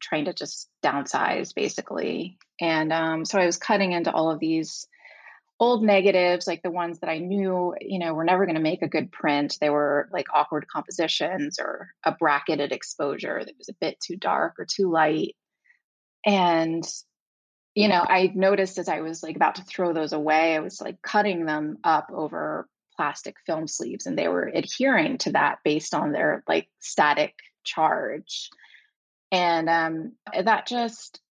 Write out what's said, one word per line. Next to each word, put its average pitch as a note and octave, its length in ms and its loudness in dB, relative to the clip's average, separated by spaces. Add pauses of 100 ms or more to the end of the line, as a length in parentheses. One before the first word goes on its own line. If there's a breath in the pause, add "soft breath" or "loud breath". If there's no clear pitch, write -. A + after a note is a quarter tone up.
trying D3+ 240 -4
to F3 80 -4
just - 360 -10 (160)
downsize, C#3 720 -2
basically. - 840 -4 (220)
And, D#3+ 320 0
um, D#3+ 320 0
so G3+ 140 -2
I F3+ 80 4
was E3+ 100 0
cutting G3 360 0
into E3+ 200 -2
all D#3+ 180 2
of D3+ 100 -4
these D#3+ 480 -4 (720 loud breath)
old A#3 240 4
negatives, F#3 640 4
like, E3+ 160 -6
the - 80 -4
ones E3+ 300 -6
that D#3+ 100 -6
I D#3+ 80 -4
knew, F3+ 640 -2
you F#3+ 180 -6
know, E3 160 -2
were D#3+ 100 -2
never F#3 220 4
gonna D#3+ 140 0
make D#3+ 220 0
a E3 60 0
good D3+ 240 -2
print. C#3+ 480 0
They D3+ 100 2
were, D3 420 2
like, D#3+ 200 -4
awkward D3+ 360 0
compositions D#3+ 920 -4
or - 320 -8 (140)
a D#3+ 80 2
bracketed D3 600 0
exposure - 720 -6
that - 140 -20
was - 100 -20
a - 60 -14
bit - 260 -6
too F3+ 160 -8
dark E3 420 0
or F3+ 60 -8
too F#3 260 0
light. D#3 460 2 (880 soft breath)
And, E3 600 4 (920)
you G#3 140 4
know, F3+ 140 4
I F#3 320 4
noticed F#3+ 440 2
as F3 100 -4
I E3 140 -2
was, E3 200 -8
like, D#3+ 140 -8
about D#3 200 2
to F#3 60 -14
throw F3 300 -2
those D#3 200 -2
away, D#3 440 2
I D#3 40 0
was, - 200 -10
like, - 220 -10
cutting G3+ 420 0
them D3+ 400 -4
up D#3 280 2
over D#3 560 -6 (280)
plastic - 400 -4 (100)
film D#3+ 200 -4
sleeves, - 400 -8
and E3+ 120 -4
they E3 100 2
were - 260 0
adhering - 640 2
to - 140 -2
that D3 320 2
based D#3 300 0
on D#3 180 0
their, D3+ 340 0
like, E3 220 0 (120)
static D3 540 2 (300)
charge. D#3 840 -2 (840 soft breath)
And, E3+ 380 4
um, D#3+ 420 0 (320)
that G#3+ 220 2
just A#3 540 -6 (140)